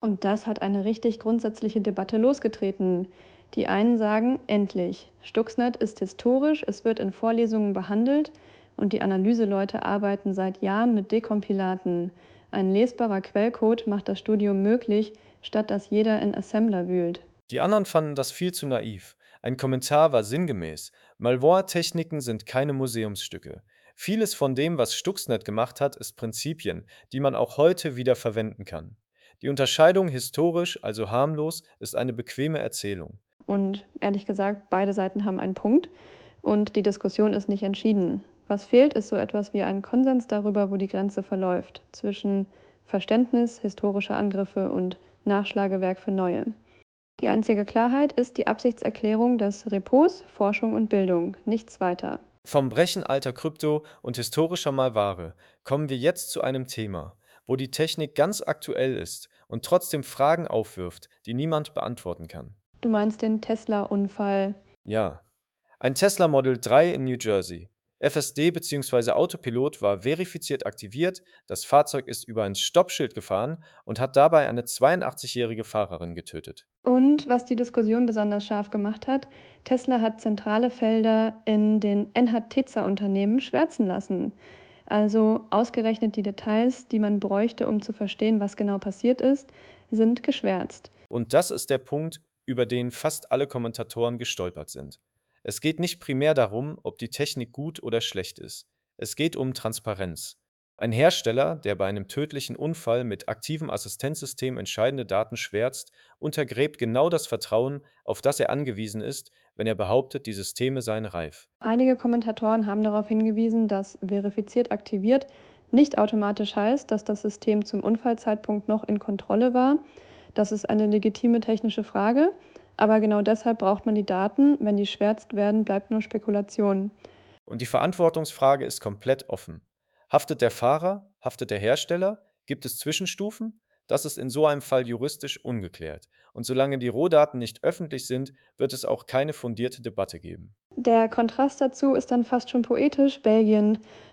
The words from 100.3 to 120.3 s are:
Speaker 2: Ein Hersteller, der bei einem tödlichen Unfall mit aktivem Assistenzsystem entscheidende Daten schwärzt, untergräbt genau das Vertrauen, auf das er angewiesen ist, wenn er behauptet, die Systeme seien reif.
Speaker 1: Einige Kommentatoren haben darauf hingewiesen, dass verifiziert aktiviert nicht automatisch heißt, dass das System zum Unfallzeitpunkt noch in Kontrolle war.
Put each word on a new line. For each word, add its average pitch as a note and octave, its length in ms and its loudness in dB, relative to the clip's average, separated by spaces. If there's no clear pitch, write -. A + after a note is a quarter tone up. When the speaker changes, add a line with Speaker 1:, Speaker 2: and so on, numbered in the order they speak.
Speaker 2:
Ein A#2 160 -4
Hersteller, C#3+ 640 2
der G#2 180 -4
bei F#2+ 120 0
einem G2 220 -6
tödlichen D3 480 -8
Unfall B2+ 480 -2
mit G#2 240 -6
aktivem D3+ 420 -6
Assistenzsystem B2+ 880 -6
entscheidende A#2 480 -2
Daten G#2 300 -2
schwärzt, - 560 -4
untergräbt D3 580 -2
genau B2+ 320 2
das D#3+ 180 0
Vertrauen, B2+ 560 -2
auf - 160 -6
das C#3+ 200 0
er - 100 2
angewiesen A2 500 -4
ist, A2+ 300 -10
wenn A2 120 -4
er A2 100 0
behauptet, G#2+ 500 0
die A2 60 -6
Systeme B2+ 500 -4
seien A2 240 -4
reif. E2+ 420 -10
Speaker 1:
Einige B3 360 2
Kommentatoren A3+ 720 0
haben G#3 160 -2
darauf G#3 260 0
hingewiesen, A3 600 2
dass G3 360 -4
verifiziert G3+ 680 -2
aktiviert G#3+ 560 0
nicht C#4+ 280 6
automatisch G#3 580 0
heißt, A#3 340 0
dass G#3+ 140 0
das G#3 180 -4
System G#3 420 0
zum - 160 -4
Unfallzeitpunkt G#3+ 880 0
noch G#3+ 160 0
in G#3 140 0
Kontrolle A3 560 0
war. C4+ 240 6